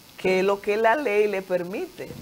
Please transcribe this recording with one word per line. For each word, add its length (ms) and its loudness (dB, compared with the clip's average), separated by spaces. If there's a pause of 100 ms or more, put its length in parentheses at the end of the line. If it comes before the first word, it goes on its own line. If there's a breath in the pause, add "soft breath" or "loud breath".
(160)
Que 240 0
es 60 2
lo 160 0
que 160 -2
la 180 4
ley 320 2
le 140 -4
permite. 680 -6 (100)